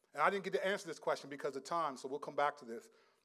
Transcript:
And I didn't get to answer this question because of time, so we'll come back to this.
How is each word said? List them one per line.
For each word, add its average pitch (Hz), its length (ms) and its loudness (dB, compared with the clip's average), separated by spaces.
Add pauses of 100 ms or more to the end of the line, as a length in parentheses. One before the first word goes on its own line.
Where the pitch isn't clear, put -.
(120)
And 143 100 2
I 165 60 8
didn't 196 160 0
get 185 80 -4
to 190 140 2
answer 196 200 0
this 156 120 -6
question 139 320 0
because 143 260 -4
of 135 80 -8
time, 160 320 0
so 117 100 -8
we'll 135 120 -2
come 147 180 -8
back 143 220 4
to 127 80 -14
this. 113 240 -10 (340)